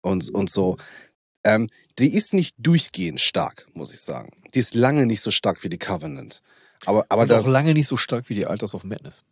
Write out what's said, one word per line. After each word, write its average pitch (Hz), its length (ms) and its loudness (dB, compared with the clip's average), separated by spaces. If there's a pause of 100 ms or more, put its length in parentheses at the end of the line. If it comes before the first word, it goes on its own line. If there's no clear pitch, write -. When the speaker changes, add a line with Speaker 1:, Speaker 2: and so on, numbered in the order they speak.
Speaker 1:
und, 95 300 -4
und 98 180 -2
so. 92 260 0 (680)
Ähm, 110 240 4 (300)
die 131 160 4
ist 208 200 0
nicht 185 240 2
durchgehend 113 640 0
stark, - 520 -4
muss 73 200 -14
ich - 80 -20
sagen. 64 300 -12 (240)
Die 131 40 2
ist 113 160 -2
lange 131 320 4
nicht 110 160 -2
so 110 80 -4
stark - 340 -2
wie 92 40 -6
die 85 100 -8
Covenant. 76 640 -10 (420)
Aber, 104 240 2
aber 113 140 4
Speaker 2:
Und 117 80 2
Speaker 1:
das 113 140 6
Speaker 2:
auch 127 40 2
lange 143 260 4
nicht 147 140 2
so 127 80 -4
stark 120 320 -4
wie 113 60 -6
die 101 120 -4
Altars 104 280 -6
of 92 100 -12
Madness. - 480 -14